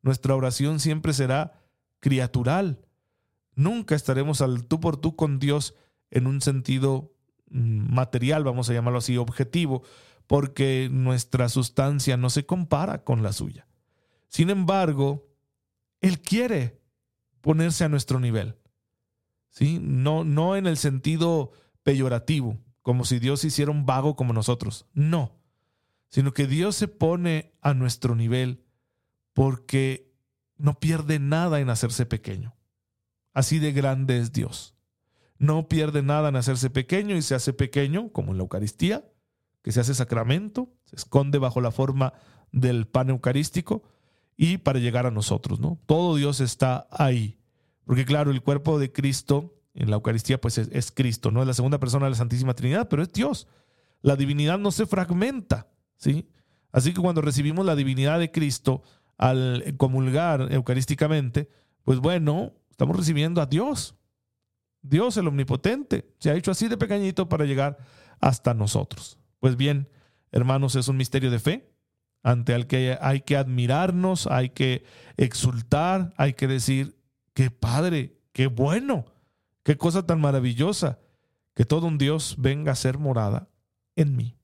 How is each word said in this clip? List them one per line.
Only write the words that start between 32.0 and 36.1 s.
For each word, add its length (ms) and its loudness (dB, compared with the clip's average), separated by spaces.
pequeño. 480 -8
Así 280 0
de 120 0
grande 460 0
es 140 -2
Dios. 420 -6
No 300 0
pierde 340 0
nada 260 0